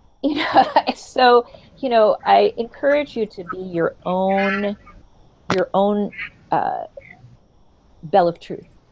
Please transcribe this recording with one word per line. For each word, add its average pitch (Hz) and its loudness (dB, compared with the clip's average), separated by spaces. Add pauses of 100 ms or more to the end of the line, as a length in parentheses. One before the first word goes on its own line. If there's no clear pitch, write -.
(220)
You 285 -2
know, 277 2 (140)
<laughs> - -2
so, 240 2 (320)
you 269 -6
know, 220 2
I 202 4
encourage 285 -2
you 220 -4
to 196 -14
be 185 -12
your 175 -4
own, 196 -2 (720)
your 185 -2
own, 202 0 (380)
uh, 78 -2 (1160)
bell 175 2
of 170 -6
truth, - -14 (260)